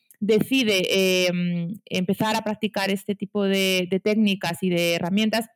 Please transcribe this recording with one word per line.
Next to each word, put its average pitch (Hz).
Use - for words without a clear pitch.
decide, 214
eh, 180
empezar 196
a 220
practicar 208
este 196
tipo 202
de, 190
de 190
técnicas 202
y 185
de 170
herramientas 208